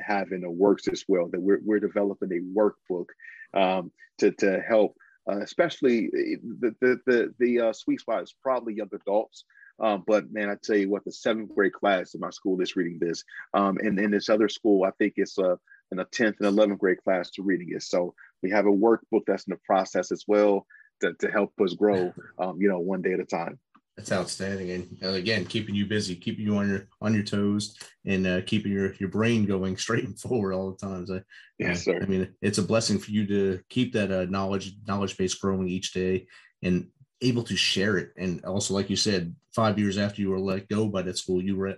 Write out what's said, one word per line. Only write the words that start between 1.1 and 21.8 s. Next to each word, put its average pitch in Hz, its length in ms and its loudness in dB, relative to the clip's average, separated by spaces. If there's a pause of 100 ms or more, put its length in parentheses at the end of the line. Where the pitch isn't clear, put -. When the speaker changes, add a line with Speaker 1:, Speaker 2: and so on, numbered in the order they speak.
Speaker 1:
that 87 140 -6
we're, 98 200 4
we're 104 180 0
developing 101 520 -2
a 92 260 -2
workbook, 95 480 0 (480)
um, 92 360 2 (280)
to, 104 120 6
to 92 300 0
help, 107 340 4 (340)
uh, 98 120 -2
especially 123 720 0
the, - 680 -2
the, 127 260 2
the, 120 340 2
the, 120 200 2
uh, 113 120 2
sweet 139 280 -4
spot 104 220 -4
is - 200 -14
probably 117 320 -2
young 104 200 -6
adults. - 500 -2 (360)
Um, 104 260 0
but 107 260 2
man, 104 160 -2
I 101 140 -2
tell 110 140 2
you 98 140 2
what, 98 140 -2
the - 80 -8
seventh 110 420 -4
grade 95 180 2
class 95 420 0
in 85 60 -10
my 90 100 -6
school 92 300 -2
is 90 160 -2
reading 85 240 -2
this. 82 240 -4 (300)
Um, 98 240 2
and 101 200 0
in 104 140 2
this 101 160 0
other 110 200 4
school, 101 360 4
I 95 80 2
think 104 240 0
it's, 98 220 -2
uh, 90 180 2 (340)
in 92 80 -6
the 92 80 -2
tenth 107 320 0
and 104 80 2
eleventh 101 320 4
grade 92 240 2
class 92 300 0
to 98 100 -10
reading 87 320 0
it. - 80 -6
So 87 320 -2 (280)
we 92 80 0
have 101 160 4
a 104 40 6
workbook 107 560 4
that's 98 200 0
in 98 60 -8
the 85 140 -8
process 95 460 0
as 87 140 -6
well 104 400 4 (340)
to, 90 140 0
to - 160 -2
help 101 300 0
us 90 140 2
grow, 92 400 2 (120)